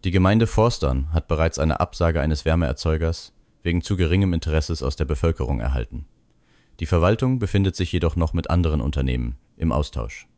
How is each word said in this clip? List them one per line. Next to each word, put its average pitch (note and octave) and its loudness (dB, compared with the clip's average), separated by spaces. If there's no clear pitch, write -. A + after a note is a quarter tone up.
Die F#2 0
Gemeinde G2 4
Forstern D#2 0
hat E2 0
bereits D#2+ 0
eine D#2 0
Absage E2 0
eines D#2 -2
Wärmeerzeugers D#2+ 0
wegen F2 0
zu F#2+ -2
geringem F2+ 2
Interesses D#2 -2
aus C2+ -2
der D2+ -2
Bevölkerung C#2+ -2
erhalten. B1 -4
Die E2+ -4
Verwaltung A2 2
befindet G2 0
sich F2+ -2
jedoch E2 0
noch E2 0
mit E2+ -4
anderen D#2+ 2
Unternehmen B1 -2
im D#2+ 0
Austausch. A#1+ -4